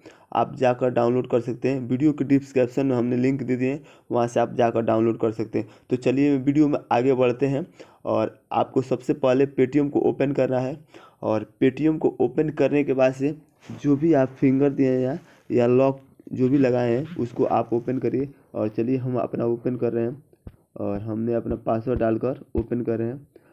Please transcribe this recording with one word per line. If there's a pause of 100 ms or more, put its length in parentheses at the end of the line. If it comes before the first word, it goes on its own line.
(340)
आप
जाकर
डाउनलोड
कर
सकते
हैं।
वीडियो
के
डिस्क्रिप्शन
में
हमने
लिंक
दे
दिए
हैं, (280)
वहाँ
से
आप
जाकर
डाउनलोड
कर
सकते
हैं। (200)
तो
चलिए
वीडियो
में (120)
आगे
बढ़ते
हैं। (400)
और (120)
आपको
सबसे
पहले
Paytm
को
ओपन
करना
है (460)
और (180)
Paytm
को
ओपन
करने
के
बाद
से (380)
जो
भी
आप
फिंगर
दिए
हैं
या, (320)
या
लॉक (300)
जो
भी
लगाए
हैं
उसको
आप
ओपन
करिए। (240)
और
चलिए
हम
अपना
ओपन
कर
रहे
हैं (540)
और
हमने
अपना
पासवर्ड
डालकर (120)
ओपन
कर
रहे
हैं। (240)